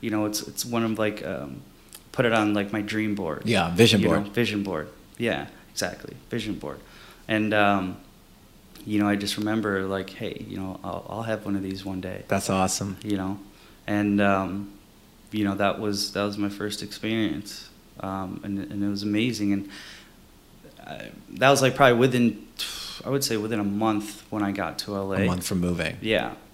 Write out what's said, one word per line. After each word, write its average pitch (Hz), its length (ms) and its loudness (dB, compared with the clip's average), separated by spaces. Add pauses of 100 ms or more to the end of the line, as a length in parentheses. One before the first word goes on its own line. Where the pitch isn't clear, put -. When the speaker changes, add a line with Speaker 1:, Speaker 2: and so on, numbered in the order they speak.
Speaker 1:
You 117 100 -4
know, 107 160 0
it's, 104 200 -4
it's - 180 -6
one 117 200 0
of, 110 160 0
like, 107 260 -2
um, 69 360 -8 (480)
put 131 160 0
it 113 60 4
on, 107 200 4
like, 101 200 0
my 110 80 -2
dream 107 340 -2
board. 87 300 -4
Speaker 2:
Yeah, 95 320 2
vision 110 240 8
Speaker 1:
You 90 80 4
Speaker 2:
board. 85 160 4
Speaker 1:
know, 101 60 -10
vision 107 340 0
board. 80 240 -4 (300)
Yeah, 87 280 -2 (240)
exactly. - 440 -6 (160)
Vision 107 240 -4
board. 71 260 -10 (480)
And, 107 260 2
um, 98 420 4 (880)
you 107 140 0
know, 104 100 4
I 104 60 4
just 101 220 -2
remember, 104 480 0
like, 95 260 -4
"Hey, - 380 -8
you 95 80 -8
know, 95 260 -8
I'll, 90 260 -8
I'll 110 140 -6
have 110 220 -4
one 101 100 -2
of 98 80 -2
these 95 220 -6
one 95 160 -6
day." 95 260 -8
Speaker 2:
That's 98 240 0
awesome. 95 540 0
Speaker 1:
You 104 140 -2
know? 95 200 -4 (480)
And, 104 340 2
um, 98 520 2 (580)
you 107 140 0
know, 98 100 2
that 101 240 2
was, 104 360 -2
that 101 100 2
was 104 140 -2
my 104 100 0
first 101 340 -6
experience. - 840 -4 (320)
Um, 95 420 -6
and, 101 160 -4
and 101 240 -4
it 101 60 2
was 101 160 -2
amazing. 104 480 2
And 101 160 -2 (1160)
I, - 240 -12 (240)
that 131 160 6
was, 135 120 8
like, 131 120 4
probably 123 240 8
within, 123 480 4 (580)
I 117 60 -4
would 139 140 0
say 117 120 0
within 110 240 0
a 104 40 2
month 104 680 0
when 107 120 -2
I 98 100 0
got 95 280 -4
to 101 160 -4
L 98 160 -2
A. 95 100 2
Speaker 2:
A 98 40 4
month 90 200 0
from 92 140 0
moving. 85 400 0
Speaker 1:
Yeah. 90 340 0 (200)